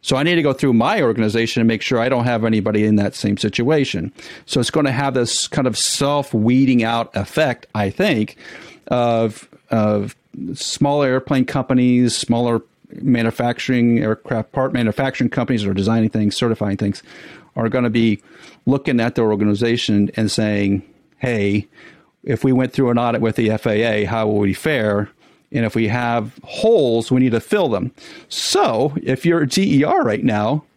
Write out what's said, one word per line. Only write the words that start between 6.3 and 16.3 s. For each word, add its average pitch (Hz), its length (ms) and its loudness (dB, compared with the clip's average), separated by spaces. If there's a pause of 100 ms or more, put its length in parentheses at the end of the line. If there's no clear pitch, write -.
out 117 320 -2
effect, 123 600 -2
I 101 160 -2
think, 131 460 -2 (520)
of, 117 600 0 (220)
of 107 460 0 (380)
smaller 143 540 0
airplane 131 360 0
companies, 123 720 2
smaller 117 460 0 (380)
manufacturing, 120 1000 0
aircraft 110 540 -4
part 131 200 -2
manufacturing 123 580 -2
companies 120 320 -2
that 98 80 -2
are 95 40 -2
designing 110 360 0
things, 107 260 0